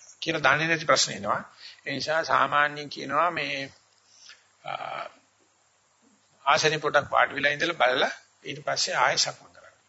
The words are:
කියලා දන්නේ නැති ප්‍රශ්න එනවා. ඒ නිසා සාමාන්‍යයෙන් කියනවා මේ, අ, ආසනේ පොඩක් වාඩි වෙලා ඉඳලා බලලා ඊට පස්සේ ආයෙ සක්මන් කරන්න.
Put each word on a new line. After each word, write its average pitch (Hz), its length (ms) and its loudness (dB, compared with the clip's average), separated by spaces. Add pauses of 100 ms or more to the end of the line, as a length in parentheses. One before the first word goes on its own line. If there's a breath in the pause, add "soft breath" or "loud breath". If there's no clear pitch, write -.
(180)
කියලා 160 240 -4
දන්නේ 143 260 4
නැති 160 180 0
ප්‍රශ්න 139 260 4
එනවා. 113 300 -4 (360 loud breath)
ඒ 147 140 -8
නිසා 147 320 -2
සාමාන්‍යයෙන් 147 640 2
කියනවා 151 420 0
මේ, 143 240 -2 (1040 loud breath)
අ, - 100 -12 (1800)
ආසනේ 156 320 4
පොඩක් 147 300 0
වාඩි 123 260 2
වෙලා 143 180 0
ඉඳලා 160 280 -2
බලලා 131 320 2 (280)
ඊට 143 200 -12
පස්සේ 143 360 -4
ආයෙ 139 200 2
සක්මන් - 340 -4
කරන්න. - 280 -20 (100)